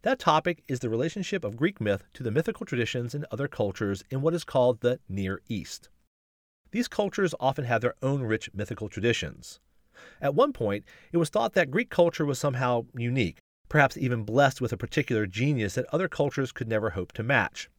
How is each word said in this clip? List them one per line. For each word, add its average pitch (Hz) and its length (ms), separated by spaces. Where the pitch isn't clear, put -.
That 254 180
topic 160 480
is 127 140
the 120 80
relationship 165 560
of 107 120
Greek 165 220
myth 101 260
to - 80
the 117 80
mythical 165 340
traditions 120 500
in 147 160
other 139 180
cultures 101 600
in 135 120
what 160 100
is 170 120
called 123 360
the 123 180
Near 98 360
East. - 440
These 240 180
cultures 196 500
often 135 280
have 117 160
their 120 180
own 135 220
rich 110 320
mythical 104 340
traditions. - 720
At 143 120
one 262 200
point, 104 320
it 170 60
was 165 100
thought - 240
that 156 180
Greek 202 200
culture 165 340
was 139 140
somehow 123 560
unique, 120 460
perhaps 143 300
even 120 260
blessed 131 380
with 117 100
a 107 60
particular 117 480
genius 110 480
that 131 180
other 175 160
cultures 139 420
could 113 180
never 110 220
hope 92 220
to 113 100
match. 117 460